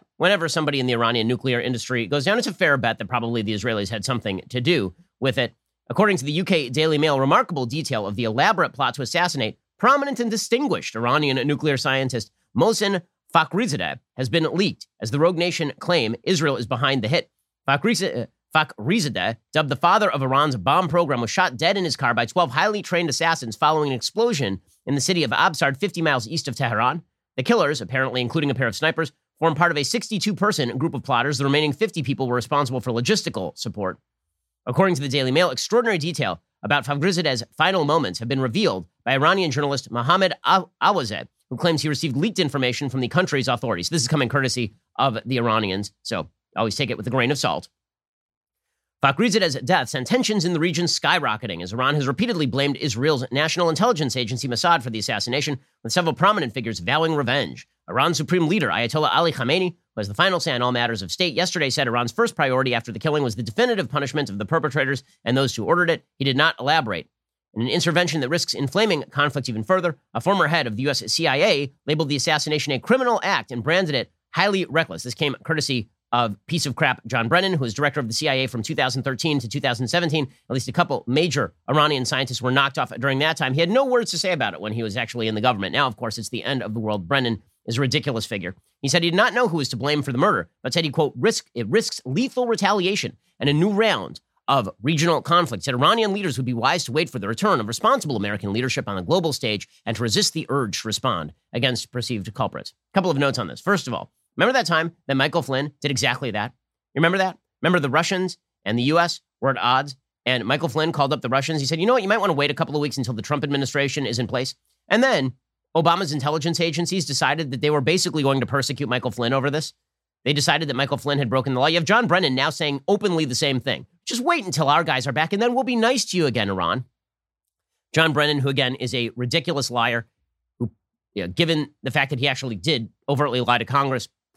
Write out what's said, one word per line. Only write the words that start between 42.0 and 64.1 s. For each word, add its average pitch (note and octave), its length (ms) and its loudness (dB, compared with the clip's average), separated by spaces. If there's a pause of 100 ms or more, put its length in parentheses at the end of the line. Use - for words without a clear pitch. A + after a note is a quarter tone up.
leaked F#3 220 0
information C3+ 500 0
from C3 140 -2
the A#2+ 60 -2
country's C#3+ 400 0
authorities. A2+ 420 -2
This D#3 140 0
is A#2 40 -2
coming B2+ 220 0
courtesy B2+ 460 -2 (220)
of B2 280 0
the B2 140 -2
Iranians, G#2+ 520 0 (120)
so F2 260 -6 (260)
always G#2+ 200 -2
take B2+ 160 -2
it - 60 -6
with - 100 -8
a - 20 -4
grain B2 220 2
of C#3 80 0
salt. E2+ 280 -2 (1400)
Fakhrizadeh's F3 520 2
death B2+ 340 0
sent B2+ 180 -6
tensions G#3+ 380 2
in F3+ 80 0
the D3+ 80 0
region E3+ 240 0
skyrocketing A#2 760 0
as F2+ 120 -8
Iran C3 220 2
has C#3 120 0
repeatedly E3+ 380 0
blamed C#3 320 0
Israel's C3 560 0
national D#3+ 340 0
intelligence D#3+ 480 0
agency B2 320 -4
Mossad D3 340 2
for B2 80 -8
the A2 100 -6
assassination, C3 600 -4 (240)
with A#2 80 -6
several E3 240 0
prominent F#3 380 2
figures A2 260 -6
vowing D#3 340 0
revenge. B2 540 -2 (220)
Iran's C#3 260 0
supreme D#3+ 320 0
leader, D#3+ 220 0
Ayatollah A#2 440 0
Ali E3 200 2
Khamenei, D3+ 380 0
who - 280 -14
has G2 80 -4
the G#2 60 -8
final F3+ 260 2
say D3+ 140 -2
on B2 80 0
all B2 100 2
matters A#2 300 0
of F2+ 100 -8
state, F3 220 -2
yesterday D#3+ 360 0
said C3+ 160 0
Iran's A#2+ 280 -2
first A3+ 200 0
priority C3 400 2
after A#2 200 -4
the G#2+ 60 -8
killing D3 240 0
was A2+ 120 -2
the A#2 80 -6
definitive F#3+ 460 0
punishment C#3 400 -2